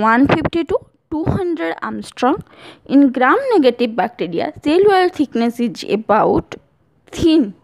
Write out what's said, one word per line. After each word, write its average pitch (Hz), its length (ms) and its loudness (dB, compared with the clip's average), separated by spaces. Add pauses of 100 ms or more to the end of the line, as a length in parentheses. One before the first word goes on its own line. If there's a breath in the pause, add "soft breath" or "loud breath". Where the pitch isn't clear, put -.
one 233 280 4
fifty 330 400 -2
to 480 60 0 (340)
two 311 160 -4
hundred 339 480 -4 (140)
angstrom। - 500 -4 (500 loud breath)
In 277 160 6 (120)
gram 269 200 2 (140)
negative 240 480 2
bacteria, 180 500 -4 (140)
cell 370 240 4
wall 370 200 2 (100)
thickness 233 500 -2
is - 160 -12 (140)
about - 580 0 (560)
thin 311 340 2 (180)